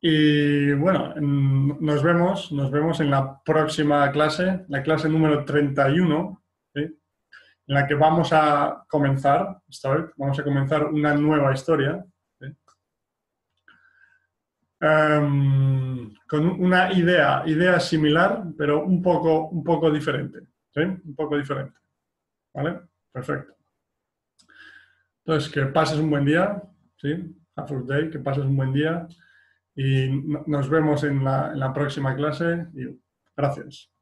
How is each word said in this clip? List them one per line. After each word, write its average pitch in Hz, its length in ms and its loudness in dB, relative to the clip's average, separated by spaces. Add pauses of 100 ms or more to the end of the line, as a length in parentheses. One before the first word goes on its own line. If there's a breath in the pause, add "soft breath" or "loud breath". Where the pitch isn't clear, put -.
Y 147 680 4
bueno, 160 420 0
en, 139 640 0
nos 147 220 0
vemos, 175 500 2
nos 139 200 -2
vemos 151 300 0
en 143 100 2
la 135 320 0
próxima 147 680 2
clase, 165 560 0
la 139 140 -4
clase 156 260 0
número 156 380 2
treinta 143 460 0
y 160 80 2
uno, 170 440 -2 (300)
¿sí? 143 80 -6
En 156 140 -8 (800 loud breath)
la 139 100 2
que 147 80 -2
vamos 156 400 4
a 147 560 2
comenzar, 143 800 0
start, 151 480 -4
vamos 139 220 -4
a 151 40 -6
comenzar 143 420 0
una 147 280 0
nueva 147 400 2
historia, 151 500 -2 (360)
¿sí? 135 80 -16 (2250 soft breath)
Em, 139 1300 2 (160)
con 151 200 2
una 180 440 2
idea, 165 540 2
idea 170 340 2
similar, 165 640 0 (140)
pero 147 260 0
un 185 200 0
poco, 160 460 2
un 160 140 -6
poco 160 280 2
diferente, 143 480 -4 (340)
¿sí? 143 80 -2
Un 175 340 -6
poco 147 220 -4
diferente, 139 400 -8 (800)
¿vale? 147 240 -6 (320)
Perfecto. 139 420 -10 (1700 loud breath)
Entonces, 156 280 -2
que 135 160 -2
pases 151 320 0
un 156 100 0
buen 139 160 0
día, 180 340 0 (380)
¿sí? 160 400 -8 (180)
Have 143 200 -10
a - 20 -6
good 123 100 -10
day, 151 220 -2
que 160 80 -12
pases 135 260 -4
un 135 140 0
buen 131 160 -2
día 160 340 -2 (680 soft breath)
y 135 340 0
no-, 147 380 -4
nos 139 220 -2
vemos 151 340 2
en 139 200 0
la, 135 280 0
en 139 80 -6
la 131 140 -4
próxima 139 420 -4
clase 170 580 -4
y 131 260 -12 (360)
gracias. - 560 -6 (100)